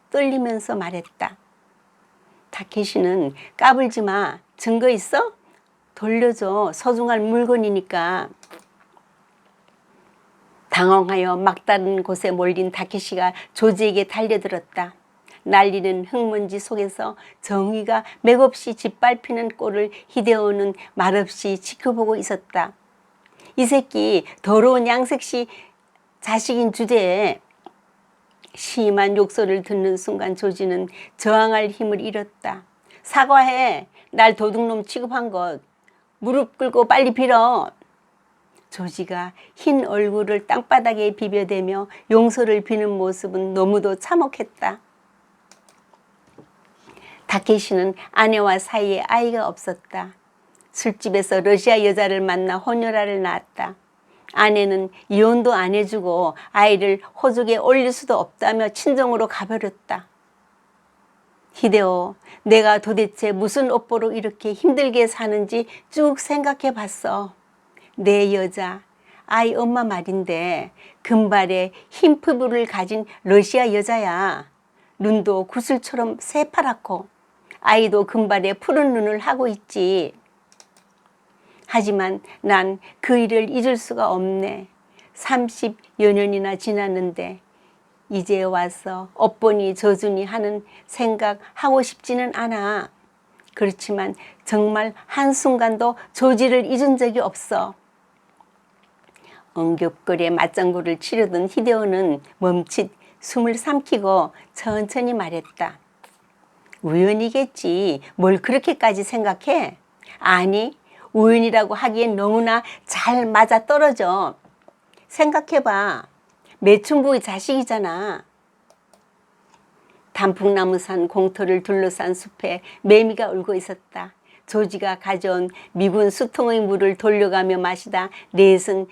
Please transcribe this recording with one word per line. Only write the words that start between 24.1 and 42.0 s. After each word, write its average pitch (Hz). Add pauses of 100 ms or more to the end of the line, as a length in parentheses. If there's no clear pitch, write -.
더러운 233
양색시 247 (720)
자식인 226
주제에." 208 (1120)
심한 202
욕설을 196
듣는 190
순간 190
조지는 185 (300)
저항할 220
힘을 208
잃었다. 202 (400)
"사과해. 262 (240)
날 220
도둑놈 220
취급한 240
것. 175 (600)
무릎 262
꿇고 240
빨리 254
빌어." 240 (1000)
조지가 180 (200)
흰 277
얼굴을 208
땅바닥에 226
비벼대며 196 (240)